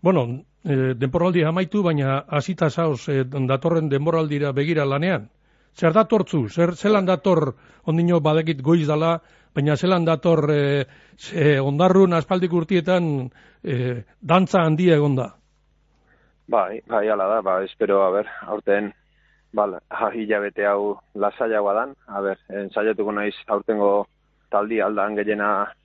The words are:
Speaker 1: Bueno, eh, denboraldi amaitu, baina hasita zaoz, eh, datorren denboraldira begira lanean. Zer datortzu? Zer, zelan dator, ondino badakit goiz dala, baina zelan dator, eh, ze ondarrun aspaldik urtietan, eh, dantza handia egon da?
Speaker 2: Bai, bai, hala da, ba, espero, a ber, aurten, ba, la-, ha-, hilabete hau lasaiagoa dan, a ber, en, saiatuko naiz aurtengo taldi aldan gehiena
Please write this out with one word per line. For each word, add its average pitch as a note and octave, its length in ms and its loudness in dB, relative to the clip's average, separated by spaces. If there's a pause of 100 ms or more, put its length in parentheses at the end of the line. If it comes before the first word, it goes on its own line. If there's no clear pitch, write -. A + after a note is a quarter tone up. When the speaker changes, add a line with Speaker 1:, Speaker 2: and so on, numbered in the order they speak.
Speaker 1:
Bueno, E3+ 240 2 (380)
eh, C3 320 0
denboraldi E3 480 0
amaitu, F#3 380 0
baina C#3+ 460 0
hasita D#3 420 -2
zaoz, D#3 380 -2
eh, C3+ 160 0
datorren C#3 640 -2
denboraldira D3 640 0
begira D3 320 0
lanean. C#3 440 -2 (460)
Zer E3 180 2
datortzu? F#3 560 0
Zer, E3+ 260 -2
zelan G3+ 320 0
dator, E3+ 480 0 (320)
ondino E3+ 340 2
badakit D#3 420 0
goiz D#3+ 240 2
dala, D#3+ 340 0 (340)
baina D3 220 0
zelan F3+ 280 0
dator, D#3+ 460 2
eh, C#3+ 340 0 (320)
ze C#3+ 440 2
ondarrun F3+ 520 4
aspaldik E3+ 400 0
urtietan, E3+ 760 0 (320)
eh, B2 420 -4 (160)
dantza F3+ 420 2
handia E3 340 4
egon D3 200 2
da? B2 180 -6 (1120)
Speaker 2:
Bai, G#2 380 -2
bai, A2 220 0
hala G2+ 200 0
da, A2 140 0
ba, F#2 200 0
espero, G2 400 0
a F#2 80 2
ber, G2+ 160 0 (200)
aurten, G#2 460 -2 (600)
ba, G#2 140 0
la-, F#2 240 -8
ha-, G#2+ 240 -2
hilabete G#2 520 -4
hau G2+ 320 -2 (160)
lasaiagoa G#2 600 -2
dan, C3 200 -4 (140)
a G2+ 120 -8
ber, G2 180 -4 (100)
en, G2 220 -10
saiatuko G#2+ 420 -2
naiz G#2 220 -4 (120)
aurtengo G2+ 640 0 (420)
taldi G#2+ 300 -2
aldan G#2 360 -2
gehiena G#2 560 -2 (120)